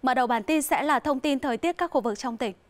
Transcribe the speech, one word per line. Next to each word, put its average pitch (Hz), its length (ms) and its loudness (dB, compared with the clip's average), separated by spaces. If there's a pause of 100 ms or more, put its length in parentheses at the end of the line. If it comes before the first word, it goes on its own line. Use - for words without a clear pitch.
Mở 254 120 2
đầu 254 140 2
bản 226 160 0
tin 311 180 2
sẽ 269 220 0
là 285 160 2
thông 277 200 -2
tin 277 200 0
thời 240 180 -2
tiết 339 200 -2
các 339 140 -2
khu 262 100 2
vực 208 180 -4
trong 233 180 -6
tỉnh. 214 160 -4 (160)